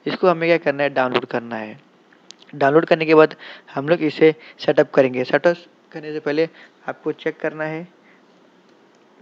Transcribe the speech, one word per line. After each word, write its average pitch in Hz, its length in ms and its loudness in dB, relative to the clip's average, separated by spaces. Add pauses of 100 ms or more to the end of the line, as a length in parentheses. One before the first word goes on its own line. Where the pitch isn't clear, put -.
इसको - 200 -2
हमें 165 220 0
क्या 165 100 4
करना 143 240 -2
है, 143 60 0
download 127 360 -2
करना 117 300 -8
है। 110 240 -12 (760)
download 143 300 2
करने 160 200 0
के 156 100 4
बाद 156 200 6 (380)
हम 139 160 -6
लोग 170 140 2
इसे 156 300 2 (320)
सेटअप - 280 2
करेंगे। 127 300 2
सेटअप 170 340 0 (340)
करने 156 220 -14
से 156 60 -8
पहले 151 280 -2 (400)
आपको 151 260 -8
check 156 260 -8
करना 156 260 -8
है 160 220 -10 (1300)